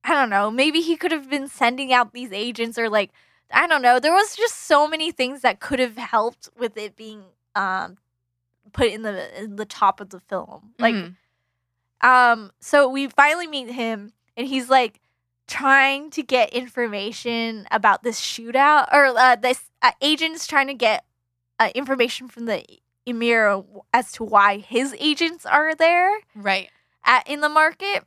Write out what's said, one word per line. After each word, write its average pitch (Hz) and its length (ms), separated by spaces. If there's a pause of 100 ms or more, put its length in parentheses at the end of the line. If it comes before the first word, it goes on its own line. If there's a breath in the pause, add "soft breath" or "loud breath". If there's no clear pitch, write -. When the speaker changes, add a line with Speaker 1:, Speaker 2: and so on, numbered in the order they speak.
Speaker 1:
I - 80
don't 269 180
know, 202 180
maybe 285 320
he 330 160
could 349 140
have 285 180
been 277 200
sending 254 440
out 247 200
these 247 180
agents 233 480
or, 226 100
like, 208 220 (400)
I 311 160
don't 302 160
know. 247 160
There 294 140
was 403 240
just 453 240
so 294 260
many 320 240
things 262 320
that 214 160
could 262 220
have 233 160
helped 233 600
with 226 200
it 214 180
being, 214 300 (320)
um, 190 400 (760)
put 233 200
in 220 100
the, 190 400
in 208 140
the 214 80
top - 360
of 202 100
the 180 100
film. 185 580
Like, 233 160
Speaker 2:
Mm-hmm. - 1120
Speaker 1:
um, 240 520
so 285 280
we 269 200
finally 311 400
meet 262 240
him, 226 400 (240)
and 240 100
he's, 262 240
like, 254 300 (480)
trying 277 640
to 302 120
get 247 300
information 226 1200
about 208 320
this 233 160
shootout, 262 720
or, 285 140 (120)
uh, 254 160
this, 247 280 (200)
uh, 247 80 (100)
agent's 311 460
trying 277 220
to 277 60
get, 220 300 (540)
uh, 220 160
information 254 540
from 233 160
the 220 200 (420)
emir 226 540 (340)
as 247 180
to - 100
why 202 360
his 247 420
agents 320 460
are 311 280
there 349 440 (180)
Speaker 2:
Right. 196 320 (360)
Speaker 1:
at, 247 220
in 294 140
the 302 80
market. 330 580